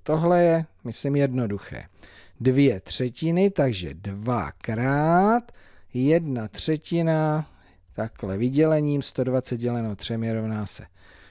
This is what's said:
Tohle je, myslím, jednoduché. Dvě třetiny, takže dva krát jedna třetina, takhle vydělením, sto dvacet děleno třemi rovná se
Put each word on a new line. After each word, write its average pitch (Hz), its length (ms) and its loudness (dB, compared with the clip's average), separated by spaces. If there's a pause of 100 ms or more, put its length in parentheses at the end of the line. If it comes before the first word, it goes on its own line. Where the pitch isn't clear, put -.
Tohle 170 400 4
je, 165 220 4 (180)
myslím, 139 320 -4
jednoduché. 127 680 -2 (540)
Dvě 127 400 4
třetiny, 165 680 0
takže 104 440 -2
dva 101 580 -6
krát 160 1000 2 (420)
jedna 135 540 0
třetina, 156 1040 -2 (420)
takhle 104 440 -6
vydělením, 147 640 2
sto - 220 -4
dvacet 127 340 -2
děleno 117 380 -4
třemi 113 360 -4
rovná 110 340 -4
se - 200 -12 (460)